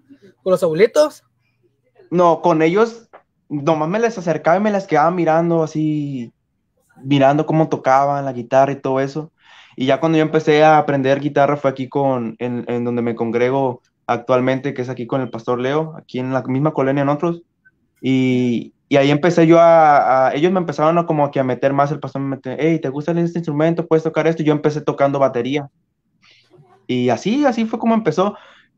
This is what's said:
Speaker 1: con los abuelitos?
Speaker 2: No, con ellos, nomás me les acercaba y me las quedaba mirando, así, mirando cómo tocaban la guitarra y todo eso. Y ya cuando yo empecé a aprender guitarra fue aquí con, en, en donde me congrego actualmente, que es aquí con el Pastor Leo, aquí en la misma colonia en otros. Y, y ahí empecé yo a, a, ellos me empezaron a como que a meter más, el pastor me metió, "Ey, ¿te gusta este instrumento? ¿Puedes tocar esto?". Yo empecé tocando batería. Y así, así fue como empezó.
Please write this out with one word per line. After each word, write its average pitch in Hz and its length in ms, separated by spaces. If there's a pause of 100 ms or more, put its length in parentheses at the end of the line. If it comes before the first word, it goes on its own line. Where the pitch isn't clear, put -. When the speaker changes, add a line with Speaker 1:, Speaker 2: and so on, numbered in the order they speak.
(420)
Speaker 1:
con 190 80
los 185 120
abuelitos? 214 640 (840)
Speaker 2:
No, 170 320
con 160 200
ellos, 208 460 (400)
nomás 156 400
me 208 120
les 233 180
acercaba 165 400
y - 20
me 214 100
las 196 160
quedaba 151 240
mirando, 165 520
así, 151 720 (680)
mirando 143 440
cómo 156 220
tocaban 139 560
la 135 80
guitarra 131 400
y 139 80
todo 135 200
eso. 147 320 (440)
Y 131 100
ya 135 140
cuando 160 180
yo 156 60
empecé 156 400
a 156 140
aprender 139 420
guitarra 143 360
fue 135 140
aquí 131 180
con, 127 500
en, 123 300
en 120 160
donde 120 180
me 117 120
congrego 123 680 (240)
actualmente, 127 680
que 127 80
es 120 60
aquí 123 180
con 135 160
el 123 80
Pastor 123 300
Leo, 156 360
aquí - 220
en 127 160
la 127 80
misma 131 320
colonia 139 280
en 139 60
otros. 170 340 (600)
Y, 127 720 (140)
y 139 80
ahí 139 140
empecé 165 360
yo 165 140
a, 143 680
a, 110 60
ellos 165 180
me 190 60
empezaron 165 400
a 170 80
como 147 240
que 143 100
a 131 40
meter 127 280
más, 143 200
el 143 80
pastor 135 220
me 139 140
metió, 131 160
"Ey, 156 280
¿te 143 80
gusta 147 240
este 170 260
instrumento? 165 480
¿Puedes 160 160
tocar 156 240
esto?". 165 160
Yo 151 100
empecé 151 280
tocando 143 400
batería. 131 500 (1160)
Y 123 220
así, 214 340
así 233 220
fue 226 120
como 226 160
empezó. 202 420 (420)